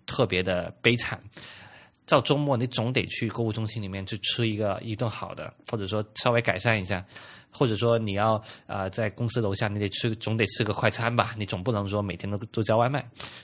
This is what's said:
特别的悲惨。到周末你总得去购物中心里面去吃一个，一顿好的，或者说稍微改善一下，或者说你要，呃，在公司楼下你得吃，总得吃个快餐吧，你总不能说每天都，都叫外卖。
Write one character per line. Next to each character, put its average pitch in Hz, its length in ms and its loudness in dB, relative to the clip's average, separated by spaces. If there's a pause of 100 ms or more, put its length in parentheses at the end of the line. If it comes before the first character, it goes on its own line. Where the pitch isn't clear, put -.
特 - 200 2
别 90 160 2
的 90 400 -2
悲 120 140 6
惨。 - 260 -2 (840)
到 147 160 6
周 139 160 2
末 143 180 2
你 120 120 0
总 120 260 -2
得 117 140 0
去 - 200 -4
购 113 160 -2
物 110 80 0
中 110 160 -2
心 110 160 -6
里 95 60 -8
面 95 160 -6
去 107 140 -6
吃 - 280 0
一 107 80 0
个， 101 260 0
一 110 140 -6
顿 110 160 -2
好 - 240 -8
的， - 180 -10 (140)
或 117 100 -2
者 101 80 -4
说 107 160 0 (140)
稍 - 160 4
微 117 100 4
改 98 160 2
善 110 240 2
一 92 40 -4
下， 90 200 -2 (460)
或 143 160 2
者 110 80 2
说 117 240 4
你 104 140 -2
要， 107 280 4 (240)
呃， 98 260 -4
在 110 180 -2
公 117 180 -2
司 117 140 0
楼 101 120 0
下 107 140 0
你 104 100 -4
得 101 120 0
吃， 110 260 -2
总 110 220 -2
得 117 80 4
吃 - 180 2
个 104 80 0
快 107 180 2
餐 117 240 0
吧， 117 240 2
你 104 80 -4
总 95 160 -4
不 92 80 -2
能 104 200 2
说 104 120 0
每 92 140 -2
天 98 160 -6
都， 104 140 -2
都 - 180 -2
叫 110 140 4
外 117 100 6
卖。 139 180 -4 (380)